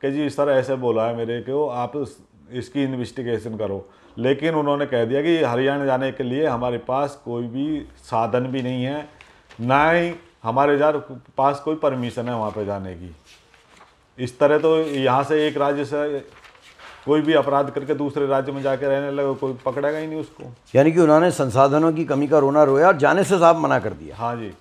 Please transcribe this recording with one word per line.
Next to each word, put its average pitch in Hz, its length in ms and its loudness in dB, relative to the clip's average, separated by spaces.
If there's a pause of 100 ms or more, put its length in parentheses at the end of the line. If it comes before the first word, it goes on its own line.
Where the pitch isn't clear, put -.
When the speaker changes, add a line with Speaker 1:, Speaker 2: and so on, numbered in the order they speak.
Speaker 1:
कि 139 100 -2
जी 147 180 -2
सर 143 200 -2
ऐसे 131 260 2
बोला 113 300 0
है 117 100 -2
मेरे 117 260 -4
को, 139 260 -4
आप 123 280 -6
इस-, - 560 -12
इसकी 127 320 -6
इन्वेस्टिगेशन 120 720 -6
करो, 98 320 -6 (280)
लेकिन 143 380 0
उन्होंने 143 300 0
कह 117 200 0
दिया 135 160 0
कि 165 220 2
हरियाणा 135 420 0
जाने 131 260 0
के 135 120 -6
लिए 135 240 -2
हमारे 123 300 -2
पास 135 480 -4
कोई 120 180 -6
भी 139 440 -6 (100)
साधन 117 420 -2
भी 131 220 -4
नहीं 127 220 -4
है, 147 260 -6 (520)
ना 139 300 4
ही 170 240 0 (280)
हमारे 139 360 2
यार 151 180 2 (400)
पास 139 220 2
कोई 156 160 -4
परमिशन 123 540 -4
है 120 60 -4
वहाँ 107 160 -4
पे 104 140 -6
जाने 98 300 -6
की। 85 200 -16 (1040)
इस 127 200 -8
तरह 147 200 6
तो 160 200 2
यहाँ 139 440 2
से 151 240 2
एक 143 100 -4
राज्य 143 280 0
से 147 340 -4 (840)
कोई 147 160 4
भी 156 120 2
अपराध 139 360 2
करके 139 240 -4
दूसरे 143 340 -2
राज्य 135 240 0
में 139 100 -6
जाके 135 240 -2
रहने 139 260 -2
लगे, 139 240 -2
कोई 131 300 -6
पकड़ेगा 143 320 -4
ही 156 100 -8
नहीं 156 120 -8
उसको। - 240 -12 (320)
Speaker 2:
यानी 147 160 6
कि 165 80 0
उन्होंने 160 320 6
संसाधनों 139 600 2
की 160 120 -2
कमी 143 220 0
का 151 120 4
रोना 143 240 4
रोया 143 240 4
और 185 100 4
जाने 151 260 4
से 185 160 2
साहब 165 160 8
मना 139 240 2
कर 104 140 -6
दिया। 78 220 -16
Speaker 1:
हाँ 120 220 -6
जी। 104 240 -12